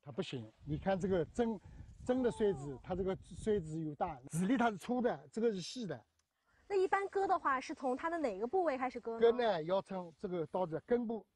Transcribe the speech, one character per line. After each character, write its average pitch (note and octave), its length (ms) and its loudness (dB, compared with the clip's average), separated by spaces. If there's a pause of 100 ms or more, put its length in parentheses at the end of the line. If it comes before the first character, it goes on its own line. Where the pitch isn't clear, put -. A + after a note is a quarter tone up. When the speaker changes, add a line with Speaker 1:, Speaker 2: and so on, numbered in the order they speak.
Speaker 1:
它 - 60 -14
不 B2 100 -4
行。 A#2 280 -6 (160)
你 D3+ 120 -4
看 F#3+ 220 2
这 F3+ 80 -2
个 F3+ 180 4
真， A3+ 340 0 (460)
真 B3+ 160 2
的 A#3+ 80 4
穗 G#3 240 2
子， C#3 300 -6
它 F#3+ 120 -4
这 F#3 80 -2
个 F#3 120 0 (220)
穗 G#3 220 2
子 D#3 240 -6
又 D3+ 120 -6
大， E3+ 220 -4 (120)
籽 E3+ 160 0
粒 B3 120 4
它 A#3+ 120 4
是 G#3 80 -6
粗 B3 240 -2
的， G#3 180 0 (120)
这 - 80 -6
个 A#3 120 2
是 F#3+ 100 -4
细 A#3 240 -8
的。 D3 140 -6 (680)
Speaker 2:
那 G4+ 80 -2
一 F#4 120 4
般 G4 220 2
割 G4 180 0
的 F4 100 4
话， C#4 220 2
是 C#4+ 140 -8
从 C4 220 -2
它 E4 140 -2
的 E4+ 80 -2
哪 A#3 220 0
个 A3+ 80 -2
部 F#4 160 2
位 D4 140 2
开 B3+ 120 0
始 B3 100 -8
割 A3+ 140 -6
呢？ A3+ 60 -6
Speaker 1:
根 A#3 180 8
呢， G#3 260 2
要 F#3 180 2
从 F3+ 380 -8
这 G#3+ 80 -6
个 F3 200 -2
刀 F#3 180 0
子 D#3 200 -4
根 A#3+ 200 2
部。 G#3+ 200 -6 (100)